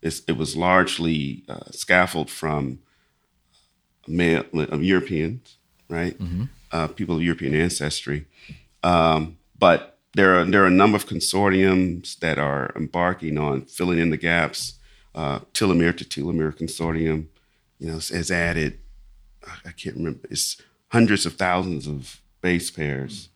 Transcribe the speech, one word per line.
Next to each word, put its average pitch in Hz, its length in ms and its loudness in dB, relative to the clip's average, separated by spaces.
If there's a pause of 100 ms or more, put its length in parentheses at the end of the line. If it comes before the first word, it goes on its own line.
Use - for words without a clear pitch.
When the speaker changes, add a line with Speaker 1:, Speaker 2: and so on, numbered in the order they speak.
Speaker 1:
it's, 82 260 -6
it 80 100 0
was 76 180 -4
largely, 82 920 2
uh, - 220 -16
scaffold 90 580 0
from 71 500 -4 (1300)
male, 82 360 2 (120)
uh, 76 220 -2
Europeans, 90 800 -2 (320)
right? 85 280 -4
Speaker 2:
Mm-hmm. 90 260 -6 (280)
Speaker 1:
Uh, 80 160 -2
people 85 300 -4
of 80 40 0
European 80 320 -2
ancestry. 76 720 -2 (580)
Um, 82 540 2 (200)
but - 400 4 (160)
there 92 260 6
are, 87 60 2
there 98 180 6
are 95 40 6
a 92 40 6
number 101 240 6
of 101 120 -2
consortiums 92 1120 2
that 80 180 -2
are 69 380 -2
embarking 80 640 -2
on 71 280 -2
filling 90 340 0
in 82 100 2
the 78 80 -2
gaps. 85 560 -2 (420)
Uh, 71 240 -4 (140)
telomere 87 440 2
to - 80 -12
telomere 78 500 -4
consortium, 80 720 -4 (540)
you 82 80 -10
know, 80 80 -8
has 80 340 -6
added, 85 480 -2 (680)
I, - 220 -20
I - 20 -20
can't - 240 -14
remember, 80 340 -8
it's - 320 -6 (280)
hundreds 107 360 2
of 82 80 -6
thousands 90 540 -2
of 71 340 -12 (200)
base 90 280 0
pairs 69 680 -8